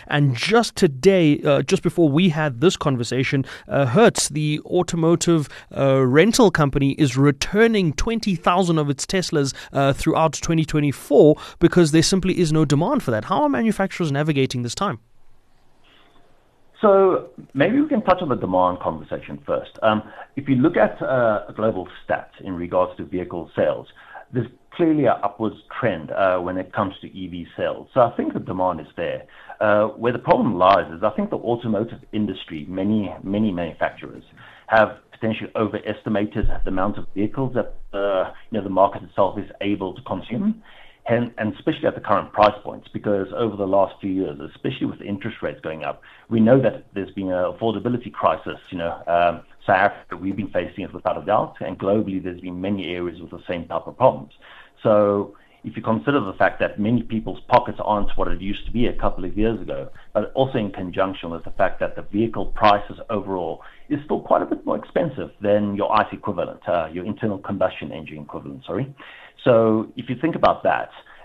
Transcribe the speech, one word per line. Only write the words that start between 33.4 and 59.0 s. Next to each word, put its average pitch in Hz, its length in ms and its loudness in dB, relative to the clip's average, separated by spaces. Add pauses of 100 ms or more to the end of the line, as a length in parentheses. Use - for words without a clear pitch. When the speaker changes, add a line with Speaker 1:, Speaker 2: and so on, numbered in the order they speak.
Speaker 2:
manufacturers 82 720 -6 (460)
have 110 280 4 (140)
potentially 110 460 -6
overestimated 104 920 -2 (180)
the 95 60 0
amount 95 280 0
of 92 80 -6 (100)
vehicles 123 380 -2
that, 110 200 -2 (180)
uh, 98 380 -2 (220)
you 110 60 -4
know, 95 40 -2
the 95 80 -6
market 95 320 2
itself 98 380 -2
is - 100 -10 (100)
able 98 340 -2
to - 80 -18
consume. 190 600 -4 (480)
And, 120 280 0
and 107 160 -2
especially 151 320 -4
at 110 80 0
the - 80 -12
current 95 320 0
price 104 180 6 (100)
points, - 300 -14
because 101 420 -2
over 113 220 -2
the 101 100 -4
last 95 320 2
few 98 120 -6
years, 87 280 -4 (160)
especially 135 340 -6
with - 120 -10
interest 101 400 -8
rates 73 220 -8
going 78 200 -10
up, 71 200 -8 (260)
we 113 100 0
know 117 220 6
that - 320 -2
there's 95 200 -6
been 98 200 -6
an 90 180 0
affordability 113 600 -4
crisis. 80 460 -2 (100)
You 90 80 -12
know, 85 160 -4 (140)
um, 85 340 2 (260)
South 98 240 4
Africa, - 280 -12
we've 95 180 -6
been 101 140 -6
facing 90 340 -6
it 85 80 -12
without 87 240 -4
a 80 80 -12
doubt, 120 360 -2
and 90 180 -8
globally 95 440 -2
there's 87 200 -10
been 90 180 -10
many 95 280 -4
areas 87 340 -8
with 82 80 -16
the 85 180 -14
same 85 200 -6
type 82 180 -6
of 76 100 -14
problems. 127 380 0 (480)
So 101 520 2 (300)
if - 140 -10
you 117 40 -8
consider 113 380 0
the 95 140 -6
fact 95 260 0
that 90 180 -4
many 113 240 0
people's 110 460 -8
pockets 120 340 2
aren't 104 360 0
what 92 100 2
it 87 140 -2
used 101 240 -6
to - 40 -6
be 117 160 0
a 87 60 0
couple 101 320 -2